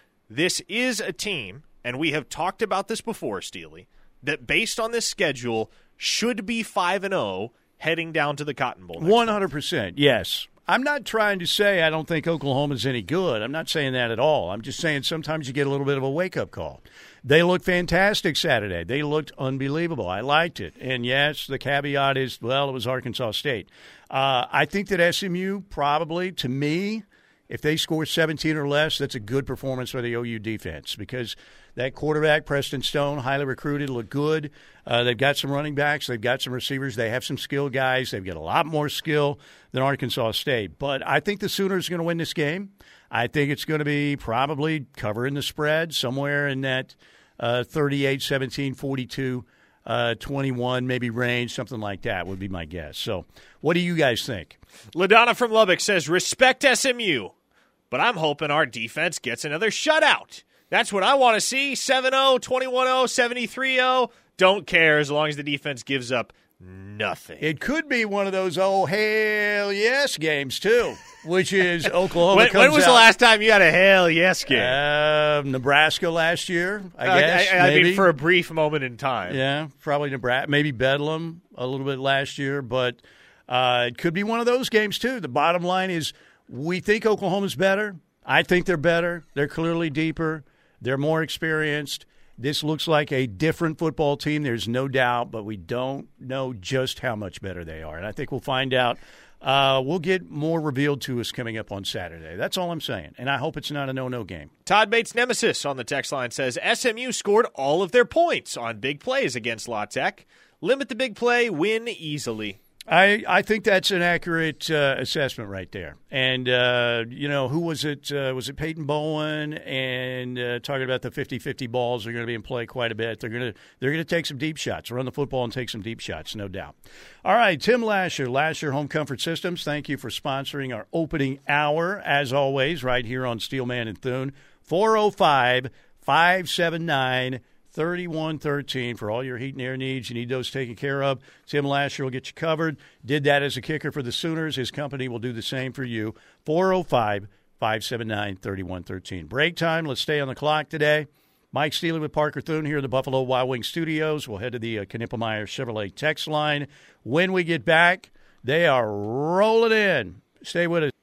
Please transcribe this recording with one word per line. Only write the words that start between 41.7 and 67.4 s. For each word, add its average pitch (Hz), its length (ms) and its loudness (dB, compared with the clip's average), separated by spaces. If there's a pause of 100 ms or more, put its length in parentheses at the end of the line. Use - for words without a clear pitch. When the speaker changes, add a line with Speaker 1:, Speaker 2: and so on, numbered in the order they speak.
Speaker 2:
are 160 40 -8
gonna 170 120 -2
win 170 140 -2
this 160 160 -4
game. 175 380 -4 (400)
I 117 160 0
think 143 240 0
it's - 140 -4
gonna 156 180 -2
be 143 320 0
probably 143 720 -2 (100)
covering 120 380 -4
the 143 80 -4
spread 156 520 -2
somewhere 143 540 -2
in 135 140 -2
that, 131 340 -4 (440)
uh, 120 240 0
thirty-eight 139 580 0
seventeen, 135 520 -2
forty-two, 131 720 -4 (420)
uh, 117 300 0
twenty-one 127 720 -2
maybe 123 220 -2
range, 120 440 -2
something 113 280 -8
like 101 220 -6
that 95 220 -4
would 95 140 -8
be 98 80 -6
my 90 180 -8
guess. 76 320 -12
So 95 280 -4 (340)
what 156 140 0
do 175 80 2
you 175 140 -2
guys 131 300 2
think? 98 340 -10 (360)
Speaker 1:
LaDonna 220 400 4
from 240 160 0
Lubbock 214 300 4
says, 175 260 0
"Respect 247 560 2
S 262 220 4
M 247 160 0
U, 135 300 -2 (580)
but 127 100 -2
I'm 226 160 2
hoping 151 360 0
our 151 140 4
defense 127 540 -4
gets 120 240 -6
another 165 280 -2
shutout. 311 720 2 (260)
That's 208 220 0
what 196 120 0
I 254 120 6
wanna 233 260 6
see. 269 340 -2
Seven 262 380 0
oh, 269 240 4
twenty-one 254 500 0
oh, 254 200 2
seventy-three 247 760 0
oh. 254 300 2 (260)
Don't 185 300 4
care 160 320 6
as 147 100 0
long 151 200 2
as 147 80 -6
the 147 60 -6
defense 143 400 -6
gives 127 280 -2
up 117 220 -2 (260)
nothing." 95 800 -8
Speaker 2:
It 151 220 -2